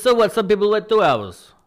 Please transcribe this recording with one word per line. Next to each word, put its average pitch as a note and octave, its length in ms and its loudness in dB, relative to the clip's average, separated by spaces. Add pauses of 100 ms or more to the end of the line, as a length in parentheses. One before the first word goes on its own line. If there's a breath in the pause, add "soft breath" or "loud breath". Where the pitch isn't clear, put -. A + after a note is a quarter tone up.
So B3 140 2
what? A3+ 180 2
Some G#3+ 140 -4
people G#3 240 0
wait G#3+ 180 -4
two G#3+ 140 2
hours. A2 500 -4 (140)